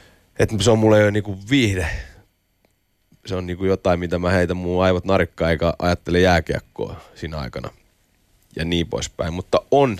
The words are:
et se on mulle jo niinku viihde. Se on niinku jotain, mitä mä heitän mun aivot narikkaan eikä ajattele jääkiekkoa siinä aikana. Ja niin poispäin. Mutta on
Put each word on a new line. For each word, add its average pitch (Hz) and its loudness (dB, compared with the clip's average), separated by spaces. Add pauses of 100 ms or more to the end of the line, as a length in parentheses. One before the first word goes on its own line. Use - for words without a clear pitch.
(400)
et 104 0 (100)
se 107 4
on 110 4
mulle 110 6
jo 104 4
niinku 101 -6 (100)
viihde. 101 0 (1400)
Se 95 -6
on 90 -6
niinku 90 -6
jotain, 92 2
mitä 87 -4
mä 87 0
heitän 90 0
mun 90 0
aivot 92 2
narikkaan 90 0
eikä 82 0
ajattele 87 0
jääkiekkoa 87 0 (200)
siinä 78 -12
aikana. 64 -10 (840)
Ja 80 -6
niin 87 -2
poispäin. - -6
Mutta - -2 (100)
on 135 4